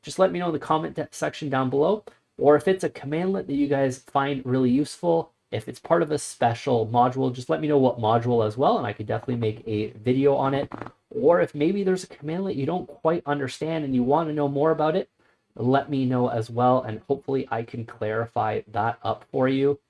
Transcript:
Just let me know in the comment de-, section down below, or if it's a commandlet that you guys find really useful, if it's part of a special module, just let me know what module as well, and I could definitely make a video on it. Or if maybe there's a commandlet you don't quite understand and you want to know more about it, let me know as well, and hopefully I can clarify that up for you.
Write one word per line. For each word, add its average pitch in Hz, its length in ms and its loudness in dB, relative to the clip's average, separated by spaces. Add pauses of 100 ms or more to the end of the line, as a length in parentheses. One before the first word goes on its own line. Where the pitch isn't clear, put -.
Just - 160 -12
let 185 140 4
me 175 80 -4
know 175 80 -4
in 165 40 -2
the 151 60 -4
comment 160 380 -2
de-, 156 160 -6
section 151 360 -6
down 131 220 0
below, 165 320 0 (340)
or 147 200 6
if 147 100 0
it's 190 160 2
a 165 80 -2
commandlet 185 560 -4
that 147 80 -4
you 143 140 0
guys 135 300 0
find 139 460 -2
really 127 260 2
useful, 160 600 0 (240)
if - 140 -6
it's - 100 -14
part 170 240 2
of 151 80 -2
a 151 80 -2
special 117 680 0
module, 127 460 2
just 127 160 -10
let 156 120 0
me 151 80 -2
know 147 100 4
what 127 200 4
module 117 460 2
as 107 120 -2
well, 170 200 2
and 143 100 -2
I 104 60 -4
could 107 140 -10
definitely 117 300 -4
make 113 300 -4
a 107 240 -2
video 131 440 2
on 135 180 0
it. 139 200 -4 (380)
Or 156 300 4
if - 140 0
maybe 185 300 0
there's 185 180 0
a - 60 -16
commandlet 175 480 -6
you 135 100 -2
don't 175 220 -4
quite 165 360 -2
understand 147 600 -4
and 135 100 -4
you 123 80 4
want 151 260 2
to 151 60 -4
know 147 140 0
more 143 240 2
about 156 240 0
it, 196 120 -4 (460)
let 131 340 2
me 135 160 0
know 123 240 2
as 117 220 -4
well, 123 320 4
and 107 240 -8
hopefully 135 440 -4
I 117 120 -4
can 117 220 -10
clarify 110 800 -4 (100)
that 113 320 -2
up 110 260 -4
for 131 180 0
you. 139 300 2 (120)